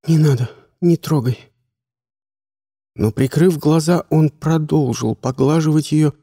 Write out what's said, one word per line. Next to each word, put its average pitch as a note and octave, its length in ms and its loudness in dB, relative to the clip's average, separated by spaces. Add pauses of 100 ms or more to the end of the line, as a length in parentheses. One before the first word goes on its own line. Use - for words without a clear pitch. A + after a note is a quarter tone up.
"Не D#3+ 100 2
надо, C#3 320 2 (320)
не E3+ 160 2
трогай". B2+ 540 -4 (1400)
Но, G#2+ 160 -2
прикрыв D3+ 460 0
глаза, D#3+ 520 0
он D#3 200 2
продолжил D3+ 880 -2
поглаживать D3+ 760 0
ее D3+ 320 2